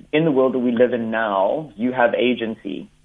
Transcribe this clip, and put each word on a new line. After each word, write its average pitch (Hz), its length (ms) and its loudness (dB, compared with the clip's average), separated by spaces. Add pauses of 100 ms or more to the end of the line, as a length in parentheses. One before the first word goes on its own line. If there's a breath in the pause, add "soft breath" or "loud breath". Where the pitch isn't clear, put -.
(120)
in 156 140 2
the 156 80 2
world 131 200 2
that 127 60 -2
we 120 140 0
live 117 180 4
in 113 200 -4
now, 113 640 -2
you 123 160 -2
have 120 200 2
agency. 113 760 -4 (160)